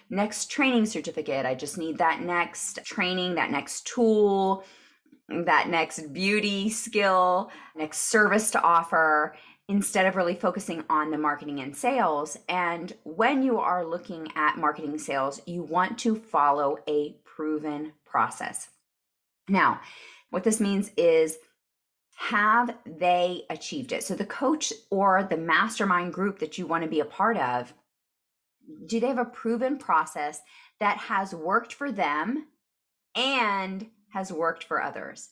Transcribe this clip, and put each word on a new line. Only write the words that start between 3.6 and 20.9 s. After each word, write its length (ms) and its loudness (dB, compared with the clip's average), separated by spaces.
tool, 800 4
that 400 2
next 440 -2
beauty 580 0
skill, 800 2
next 280 -8
service 500 4
to 100 2
offer," 720 4
instead 380 2
of 100 2
really 180 2
focusing 560 -2
on 200 2
the 60 -2
marketing 440 -4
and 160 -8
sales. 600 0
And 460 -2
when 380 0
you 160 2
are 280 0
looking 500 -8
at 220 2
marketing 400 -2
sales, 480 -2
you 160 -6
want 380 0
to 160 2
follow 720 2
a 380 0
proven 680 -6
process. 640 -2
Now, 320 4
what 120 -4
this 180 2
means 360 0